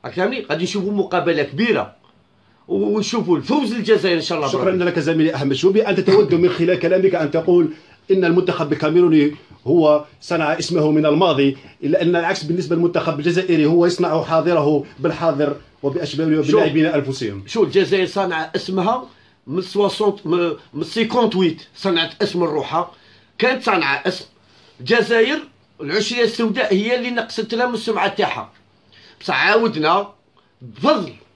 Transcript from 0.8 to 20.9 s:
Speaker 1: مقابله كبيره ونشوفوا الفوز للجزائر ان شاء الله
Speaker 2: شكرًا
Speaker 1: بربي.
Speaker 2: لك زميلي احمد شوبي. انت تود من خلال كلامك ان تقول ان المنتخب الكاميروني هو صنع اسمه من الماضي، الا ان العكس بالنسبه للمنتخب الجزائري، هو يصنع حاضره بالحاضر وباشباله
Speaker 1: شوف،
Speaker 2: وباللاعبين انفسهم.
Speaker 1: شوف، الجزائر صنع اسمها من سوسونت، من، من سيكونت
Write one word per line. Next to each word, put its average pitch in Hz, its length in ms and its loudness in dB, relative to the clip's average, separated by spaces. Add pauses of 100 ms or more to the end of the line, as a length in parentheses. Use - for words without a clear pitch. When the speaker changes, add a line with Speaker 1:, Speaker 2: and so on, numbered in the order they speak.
Speaker 1:
مقابله 175 520 0
كبيره 151 520 -2 (720)
ونشوفوا 202 720 0
الفوز 226 360 -2
للجزائر 190 420 2
ان 160 60 -2
شاء 170 160 -4
الله 147 120 -2
Speaker 2:
شكرًا 180 220 0
Speaker 1:
بربي. 180 120 0
Speaker 2:
لك 175 160 0
زميلي 160 360 0
احمد 139 180 -2
شوبي. 196 340 2
انت 196 120 0
تود 190 360 4
من 175 140 4
خلال 170 300 0
كلامك 185 360 2
ان 151 160 -2
تقول 165 420 2 (380)
ان 190 140 4
المنتخب 170 480 0
الكاميروني 156 600 4 (320)
هو 151 380 4 (160)
صنع 160 380 -2
اسمه 156 320 0
من 151 140 2
الماضي، 147 520 2 (260)
الا 165 180 0
ان 175 140 0
العكس 175 280 -2
بالنسبه 165 320 -2
للمنتخب 170 440 -2
الجزائري، 170 460 0
هو 170 200 4
يصنع 170 380 0
حاضره 156 600 2 (140)
بالحاضر 147 560 0 (280)
وباشباله 151 580 -2
Speaker 1:
شوف، 143 120 2
Speaker 2:
وباللاعبين 156 320 2
انفسهم. 127 600 -4
Speaker 1:
شوف، 220 160 0
الجزائر 185 420 2
صنع 175 500 -4
اسمها 190 540 -2 (380)
من 156 140 -4
سوسونت، 196 680 -2
من، 175 260 0 (200)
من 147 100 -6
سيكونت 226 520 0